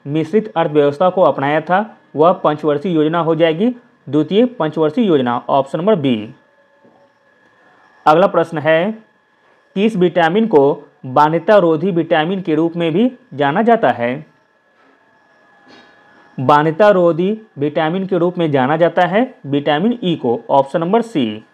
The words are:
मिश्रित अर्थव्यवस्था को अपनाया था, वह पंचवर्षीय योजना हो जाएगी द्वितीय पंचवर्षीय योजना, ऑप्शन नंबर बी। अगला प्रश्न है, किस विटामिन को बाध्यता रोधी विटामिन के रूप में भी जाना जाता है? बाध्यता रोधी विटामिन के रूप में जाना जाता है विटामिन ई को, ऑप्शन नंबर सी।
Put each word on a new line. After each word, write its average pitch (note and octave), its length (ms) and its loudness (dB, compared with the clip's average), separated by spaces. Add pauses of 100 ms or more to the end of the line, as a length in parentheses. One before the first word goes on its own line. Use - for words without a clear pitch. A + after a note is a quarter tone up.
मिश्रित D#3+ 460 -2
अर्थव्यवस्था D3+ 560 0
को F#3 140 0
अपनाया C#3+ 380 0
था, F#3 360 -4 (180)
वह D#3+ 200 4
पंचवर्षीय D#3 580 -2
योजना D#3 260 0
हो D#3+ 160 -2
जाएगी E3 320 0 (400)
द्वितीय D#3 420 0
पंचवर्षीय D#3 560 -2
योजना, B2+ 340 0
ऑप्शन C#3+ 400 -2
नंबर G#3 160 0
बी। B2+ 380 -4 (1700)
अगला E3 220 4
प्रश्न E3 300 -2
है, D#3+ 340 0 (840)
किस G#3+ 200 0
विटामिन F3+ 520 2
को C#3 360 2 (240)
बाध्यता D#3 500 2
रोधी E3+ 340 2
विटामिन E3 500 -2
के E3 140 -2
रूप E3 200 0
में E3+ 180 -2
भी A#3+ 180 0 (220)
जाना D3 280 -2
जाता A3 300 2
है? A#2+ 340 -6 (2000)
बाध्यता D3+ 540 2
रोधी F3 400 2 (260)
विटामिन D#3+ 500 -4
के F#3 100 -2
रूप F3 200 -2
में E3 140 -2
जाना C#3 260 0
जाता E3+ 280 2
है A3 280 -2 (120)
विटामिन D3 580 -2
ई F3 120 -2
को, B2 240 -2 (100)
ऑप्शन C#3 300 0
नंबर F#3+ 240 0
सी। A2 400 -4 (100)